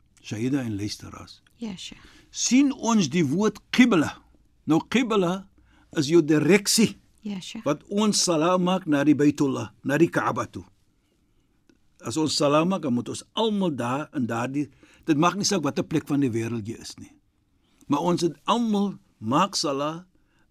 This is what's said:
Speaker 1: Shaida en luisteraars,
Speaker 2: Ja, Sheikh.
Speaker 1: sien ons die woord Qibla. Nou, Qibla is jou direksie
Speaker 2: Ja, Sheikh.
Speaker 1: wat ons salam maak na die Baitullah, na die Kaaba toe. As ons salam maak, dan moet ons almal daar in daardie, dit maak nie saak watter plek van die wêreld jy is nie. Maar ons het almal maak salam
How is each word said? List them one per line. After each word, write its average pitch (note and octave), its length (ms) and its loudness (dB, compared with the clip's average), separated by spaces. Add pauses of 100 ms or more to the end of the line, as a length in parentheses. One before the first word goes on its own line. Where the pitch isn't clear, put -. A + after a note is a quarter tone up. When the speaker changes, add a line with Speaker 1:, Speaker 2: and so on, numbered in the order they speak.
(220)
Speaker 1:
Shaida C3 380 -4
en A2+ 160 -6
luisteraars, F#2+ 640 -12 (180)
Speaker 2:
Ja, G#3 180 -12
Sheikh. - 240 -18 (300)
Speaker 1:
sien C4 420 4
ons G#3+ 360 2
die E3 160 2
woord F3+ 340 0 (120)
Qibla. G#3 520 4 (440)
Nou, D#3 220 4
Qibla G3+ 580 0 (500)
is C#3+ 120 0
jou E3+ 140 6
direksie F3 760 2 (240)
Speaker 2:
Ja, G3+ 180 -8
Sheikh. - 240 -14
Speaker 1:
wat D3+ 240 -2
ons G3+ 360 0
salam F3+ 400 2
maak F#3 220 0
na C#3+ 180 2
die D3+ 100 6
Baitullah, C3+ 560 0 (140)
na C#3 140 0
die E3 100 4
Kaaba A2+ 380 -2
toe. - 180 -16 (1400)
As B2 140 -8
ons D#3 200 0
salam D3+ 320 2
maak, F#3 140 -4
dan B2+ 120 -2
moet A#2+ 140 -4
ons - 140 -10 (120)
almal G#3 420 -2
daar B2+ 380 -6
in B2+ 120 -2
daardie, B2+ 440 -6 (340)
dit D#3+ 140 0
maak F3 180 2
nie G3+ 80 -6
saak F#3+ 180 0
watter C#3+ 220 -4
plek D#3 220 -4
van C#3+ 140 0
die C3+ 100 0
wêreld A2+ 360 -4
jy - 140 -10
is - 180 -16
nie. - 140 -20 (760)
Maar D3 120 -2
ons F3 220 0
het E3+ 140 -2 (100)
almal G3+ 520 0 (200)
maak D#3 380 0
salam D3+ 480 -4 (460)